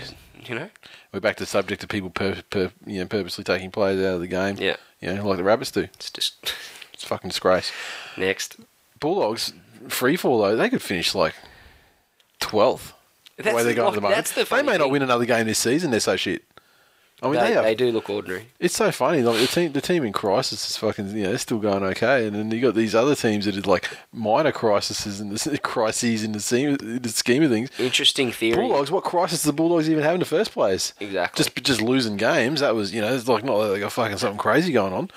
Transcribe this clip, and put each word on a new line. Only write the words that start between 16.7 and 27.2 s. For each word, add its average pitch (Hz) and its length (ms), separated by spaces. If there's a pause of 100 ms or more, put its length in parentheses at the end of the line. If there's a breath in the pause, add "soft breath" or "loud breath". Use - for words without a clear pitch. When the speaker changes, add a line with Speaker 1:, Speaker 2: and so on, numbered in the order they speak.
Speaker 1:
I 120 40
mean, 143 100
Speaker 2:
They, 117 140
Speaker 1:
they 233 40
have 135 120
Speaker 2:
they 110 100
do 123 160
look 110 180
ordinary. 101 380 (120)
Speaker 1:
It's - 180
so 202 160
funny. 143 300
Like, 117 180
the 127 60
team, 170 260
the 139 80
team 170 240
in 101 80
crisis 107 560
is - 80
fucking, 104 320
you 107 140
know, 95 60
they're 127 80
still 120 220
going 98 240
okay, 113 440
and 104 80
then 107 160
you 113 100
got 117 140
these 110 200
other 135 180
teams 104 300
that 98 140
are, 101 120
like, 87 200 (240 loud breath)
minor 117 400
crises 104 640
in 107 100
the 101 60
s-, 143 240
<laughs> - 40
crises 113 600
in 110 80
the 104 80
scheme, 135 420
in 113 200
the 120 80
scheme 135 340